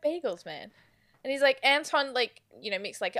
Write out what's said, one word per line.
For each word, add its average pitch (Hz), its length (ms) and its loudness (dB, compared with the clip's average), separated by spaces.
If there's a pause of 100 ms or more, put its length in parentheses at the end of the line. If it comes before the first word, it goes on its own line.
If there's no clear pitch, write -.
bagels, 302 400 -4
man." 160 260 -12 (520)
And 262 80 -4
he's 277 120 -2
like, 269 200 6
Anton, 277 520 2
like, 240 260 -2 (220)
you 208 80 -8
know, 196 80 -2
Mick's 202 240 -10
like, 185 180 -2